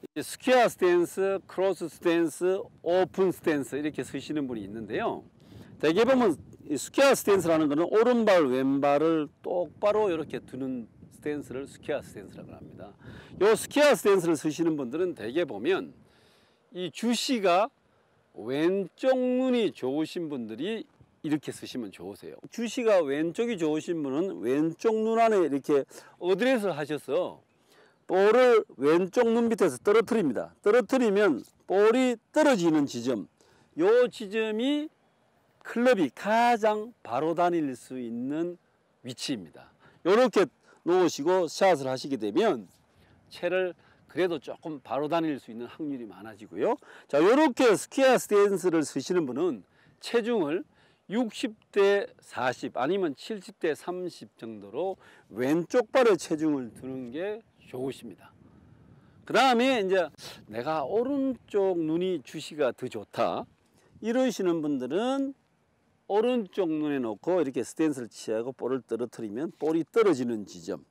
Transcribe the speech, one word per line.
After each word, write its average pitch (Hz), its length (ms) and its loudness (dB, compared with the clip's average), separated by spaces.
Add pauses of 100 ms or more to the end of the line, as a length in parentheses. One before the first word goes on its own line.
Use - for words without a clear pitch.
이제 - 200 -10
스퀘어 247 460 2
스탠스, 180 760 0
크로스 185 420 -2
스탠스, 175 720 0 (220)
오픈 185 480 0
스탠스 147 460 -2
이렇게 143 260 -4
쓰시는 143 440 -6
분이 117 180 -8
있는데요. 110 600 -6 (540)
대개 170 260 2
보면 247 320 2 (320)
이 147 80 -4
스퀘어 269 380 4
스탠스라는 165 540 2
거는 147 220 2
오른발, 214 560 6
왼발을 143 840 2 (140)
똑바로 208 680 0
이렇게 143 300 -6
두는 127 480 -8 (240)
스탠스를 139 540 -8
스퀘어 - 360 -8
스탠스라고 - 500 -18
합니다. 92 400 -20 (480)
요 214 140 6
스퀘어 285 400 4
스탠스를 175 420 2
쓰시는 160 400 -2
분들은 147 380 -4
대개 127 300 -4
보면 110 480 -4 (800)
이 180 180 -8
주시가 202 760 0 (680)
왼쪽 180 840 0
눈이 254 540 0
좋으신 156 560 -4
분들이 139 580 -8 (360)
이렇게 143 300 -4
쓰시면 110 400 -10
좋으세요. 87 420 -14 (160)
주시가 220 520 2
왼쪽이 160 560 -2
좋으신 156 440 -2
분은 131 380 -4
왼쪽 160 560 0
눈 226 240 0
안에 220 180 4
이렇게 139 460 0 (340)
어드레스를 196 580 0
하셔서 143 680 -4 (680)
볼을 220 560 6 (120)
왼쪽 175 520 4
눈 233 200 2
밑에서 180 300 2
떨어뜨립니다. 190 840 0
떨어뜨리면 208 840 2 (220)
볼이 226 500 4 (160)
떨어지는 170 540 4
지점, 117 420 -6 (500)
요 226 300 4
지점이 220 800 -4 (720)
클럽이 226 540 0
가장 220 760 0 (120)
바로 151 300 -2
다닐 165 420 0
수 131 240 -14
있는 139 580 -6 (440)
위치입니다. 113 720 -10 (320)
요렇게 202 420 4 (360)
놓으시고 175 640 2
샷을 151 400 2
하시게 131 300 -4
되면 113 500 -2 (600)
채를 180 460 -4 (340)
그래도 160 320 -2
조금 147 400 -12
바로 139 280 -6
다닐 160 300 -2
수 - 140 -18
있는 117 140 -12
확률이 139 380 -10
많아지고요. 107 720 -6 (300)
자, 143 160 2
요렇게 240 540 4
스퀘어 262 420 2
스탠스를 180 640 2
쓰시는 160 420 -2
분은 123 380 -4 (380)
체중을 208 640 -2 (440)
육십 220 640 -6
대 202 340 2 (140)
사십 123 560 -6
아니면 160 400 -2
칠십 208 420 -12
대 156 160 -2
삼십 180 640 -12
정도로 113 580 -10 (340)
왼쪽 156 600 -2
발에 240 240 4
체중을 147 580 -4
두는 127 360 -12
게 196 300 -10 (260)
좋으십니다. 131 680 -12 (920)
그 - 80 -10
다음에 247 480 4
이제 185 280 0 (380)
내가 135 380 -4
오른쪽 226 920 -2
눈이 165 440 -2
주시가 147 500 -4
더 - 160 -10
좋다 104 580 -6 (540)
이러시는 214 640 -2
분들은 196 720 -2 (720)
오른쪽 208 640 0
눈에 151 280 -2
놓고 127 420 -2
이렇게 131 220 -2
스탠스를 135 460 -2
취하고 117 440 -6
볼을 123 300 -4
떨어뜨리면 117 760 -6
볼이 160 320 0
떨어지는 127 560 2
지점 87 440 -10